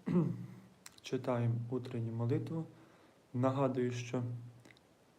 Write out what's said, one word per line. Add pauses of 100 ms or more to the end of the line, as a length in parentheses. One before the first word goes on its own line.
<clears throat> (880)
Читаємо (160)
утренню
молитву. (720)
Нагадую,
що (960)